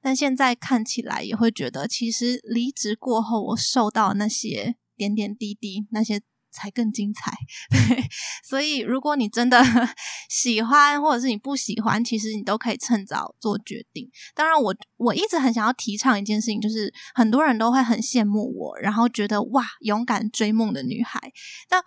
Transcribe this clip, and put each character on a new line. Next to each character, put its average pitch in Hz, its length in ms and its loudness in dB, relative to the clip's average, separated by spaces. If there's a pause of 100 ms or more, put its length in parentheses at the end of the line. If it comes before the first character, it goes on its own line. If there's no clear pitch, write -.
但 269 120 0
现 269 220 0
在 254 180 2
看 240 300 0
起 - 180 -6
来 - 220 -6
也 101 100 -6
会 226 160 2
觉 139 220 -4
得， 139 160 -6
其 233 240 -4
实 240 320 -2
离 233 260 -2
职 214 240 -4
过 226 280 0
后 220 200 -2
我 - 140 -2
受 220 340 0
到 214 200 2
的 - 60 -2
那 208 120 0
些 214 480 -4 (220)
点 202 180 -2
点 208 180 -2
滴 208 200 -8
滴， 208 380 -8
那 220 120 0
些 208 180 -2 (300)
才 - 180 -12
更 226 220 -2
精 208 220 -4
彩。 - 180 -8 (240)
<laughs> - 160 -6
对， 233 320 4 (400)
所 269 180 -2
以 294 180 0
如 247 200 -2
果 294 160 0
你 226 140 0
真 240 200 2
的 254 140 10 (320)
<laughs> - 340 -12
喜 220 320 0
欢， 285 400 4
或 302 120 4
者 240 80 0
是 262 60 0
你 220 100 0
不 269 180 -6
喜 208 240 -4
欢， 214 240 0
其 240 140 -2
实 214 180 -4
你 202 80 -6
都 202 140 0
可 220 160 -2
以 - 40 -6
趁 202 280 -2
早 - 340 -6
做 - 200 -2
决 - 340 -12
定。 - 160 -14 (260)
当 302 100 0
然 320 160 4
我， 214 140 0 (220)
我 233 180 2
一 - 140 0
直 339 100 0
很 254 140 4
想 214 120 0
要 233 60 4
提 208 260 -4
倡 226 220 2
一 196 40 -4
件 214 180 0
事 214 60 -2
情， 214 120 -2
就 208 100 -2
是 220 240 -4 (200)
很 220 180 4
多 262 100 4
人 269 160 2
都 226 140 2
会 262 100 4
很 233 180 2
羡 226 260 0
慕 208 280 -2
我， - 260 -10
然 156 120 -2
后 233 160 2
觉 214 180 -2
得， 208 180 0
哇， 247 220 0 (140)
勇 220 260 -2
敢 214 240 -2
追 214 220 0
梦 220 220 2
的 139 100 -6
女 - 180 -4
孩。 - 300 -8 (380)
但 359 160 4